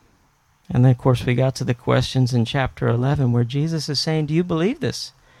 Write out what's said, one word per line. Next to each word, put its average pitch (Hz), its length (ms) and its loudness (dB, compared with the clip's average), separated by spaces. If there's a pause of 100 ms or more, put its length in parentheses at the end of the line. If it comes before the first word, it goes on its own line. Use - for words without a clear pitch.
(680)
And 127 160 4
then, 131 60 8
of 123 80 2
course, 123 260 0
we 123 100 0
got 131 200 0
to - 100 -8
the 127 80 -2
questions 127 600 0
in 117 100 2
chapter 131 420 -4
eleven 123 460 0
where 120 120 2
Jesus 143 440 -4
is 139 100 -4
saying, 156 280 -2
"Do 151 80 -4
you 175 100 2
believe 180 360 -2
this? - 320 -6 (280)